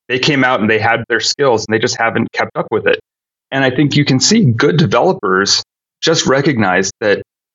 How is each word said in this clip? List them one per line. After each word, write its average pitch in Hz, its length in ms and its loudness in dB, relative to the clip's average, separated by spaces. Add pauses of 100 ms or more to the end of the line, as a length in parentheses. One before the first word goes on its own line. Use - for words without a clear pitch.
they 127 100 -2
came 135 260 0
out 123 160 2
and 107 80 0
they 110 100 2
had 117 300 0
their 113 120 -2
skills 120 460 0
and 110 80 -2
they 113 40 2
just 120 180 -2
haven't 113 360 -2
kept 110 240 -4
up - 140 -6
with 104 160 -2
it. - 120 0 (520)
And 135 140 -2
I 131 60 2
think 143 260 0
you 131 80 2
can 131 160 0
see 220 240 2
good 135 320 2
developers 107 840 0 (400)
just - 240 0
recognize 110 640 0 (100)
that 101 220 -2 (320)